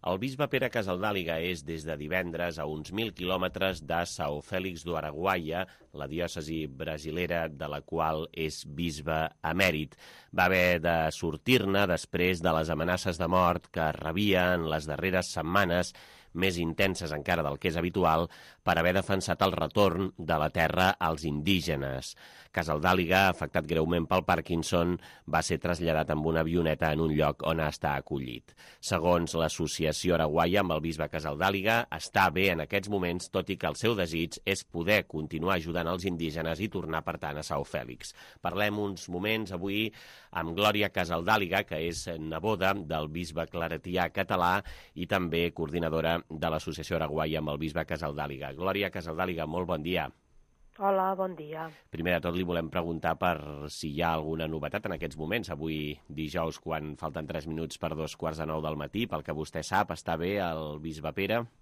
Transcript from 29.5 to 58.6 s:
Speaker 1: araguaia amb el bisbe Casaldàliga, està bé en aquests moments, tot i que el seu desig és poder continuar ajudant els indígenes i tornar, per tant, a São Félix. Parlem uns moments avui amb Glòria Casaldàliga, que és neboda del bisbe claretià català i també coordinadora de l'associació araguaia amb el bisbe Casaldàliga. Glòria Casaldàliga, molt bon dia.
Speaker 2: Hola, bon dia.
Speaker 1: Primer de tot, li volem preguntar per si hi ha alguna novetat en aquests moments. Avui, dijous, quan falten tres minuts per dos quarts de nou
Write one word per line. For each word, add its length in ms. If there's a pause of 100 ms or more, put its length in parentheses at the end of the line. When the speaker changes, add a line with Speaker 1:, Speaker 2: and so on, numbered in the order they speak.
Speaker 1:
araguaia 480
amb 140
el 80
bisbe 260
Casaldàliga, 680 (120)
està 380
bé 220
en 120
aquests 260
moments, 440
tot 160
i 80
que 100
el 100
seu 200
desig 480
és 180
poder 460
continuar 480
ajudant 340
els 140
indígenes 560
i 80
tornar, 340
per 140
tant, 240
a 40
São 200
Félix. 480 (260)
Parlem 380
uns 320
moments 420
avui 380 (400)
amb 240
Glòria 400
Casaldàliga, 720
que 240
és 160 (160)
neboda 520
del 360
bisbe 400
claretià 640
català 420 (380)
i 160
també 420
coordinadora 680 (100)
de 180
l'associació 540
araguaia 400
amb 80
el 160
bisbe 180
Casaldàliga. 680
Glòria 400
Casaldàliga, 560
molt 160
bon 160
dia. 240 (760)
Speaker 2:
Hola, 320
bon 240
dia. 300 (220)
Speaker 1:
Primer 260
de 80
tot, 100
li 80
volem 240
preguntar 480
per 560
si 240
hi 80
ha 80
alguna 400
novetat 380
en 80
aquests 180
moments. 400
Avui, 380 (160)
dijous, 500
quan 400
falten 320
tres 160
minuts 320
per 160
dos 240
quarts 240
de 80
nou 120